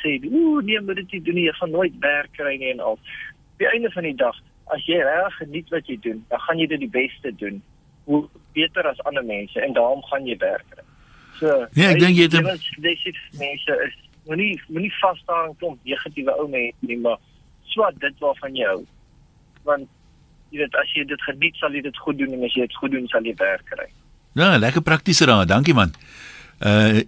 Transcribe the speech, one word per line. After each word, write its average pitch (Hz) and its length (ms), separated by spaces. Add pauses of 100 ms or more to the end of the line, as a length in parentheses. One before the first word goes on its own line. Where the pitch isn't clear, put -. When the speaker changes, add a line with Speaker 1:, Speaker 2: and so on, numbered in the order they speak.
Speaker 1:
sê, 147 300
"Ooh, 302 300
nee, 214 180
moet 196 140
dit 190 160
nie 185 100
doen 170 140
nie, 175 100
jy 156 80
gaan 170 180
nooit 170 280
werk 143 320
kry 143 260
nie," 131 140
en 123 80
al. 110 120
Op - 680
die 196 100
einde 233 240
van 180 120
die 147 120
dag, 123 200 (300)
as 147 200
jy 170 160
regtig 170 340
geniet 156 340
wat 160 180
jy 123 140
doen, 110 280
dan 120 100
gaan 165 200
jy 160 80
dit 147 120
die 131 100
beste 127 460
doen, 101 260 (420)
hoe 147 240 (260)
beter 165 340
as 131 160
ander 139 220
mense, 104 360
en 135 120
daarom 127 300
gaan 139 220
jy 117 120
werk - 320
kry. - 140 (560)
So, 139 320
Speaker 2:
Ja, 190 180
ek 175 40
Speaker 1:
hy, 151 60
Speaker 2:
dink 180 180
jy 170 60
het 165 100
'n 170 40
Speaker 1:
jy 165 60
was, - 260 (120)
jy 165 140
sê - 440
mense 143 320 (160)
is, - 80 (300)
moenie, 170 420
moenie 170 320
vasstaar 170 480
aan 147 100
klomp 156 260
negatiewe 135 540
ou 151 100
mense 123 320
nie, 120 180
maar 117 200 (460)
swat 202 360
dit 165 200
waarvan 139 360
jy 123 100
hou. 190 200 (800)
Want, 139 240 (640)
jy 147 80
weet, 143 160
as 143 180
jy 147 120
dit 143 160
geniet, 147 340
sal 147 180
jy 143 80
dit 139 160
goed 143 200
doen, 135 160
en 127 100
as 123 100
jy 127 80
dit 120 140
goed 135 160
doen, 127 160
sal 113 160
jy 113 120
werk 95 300
kry. - 220 (460)
Speaker 2:
Ja, 165 240
lekker 131 240
praktiese 160 440
raad. 104 220
Dankie, 135 260
man. 98 180 (680)
Uh, 107 460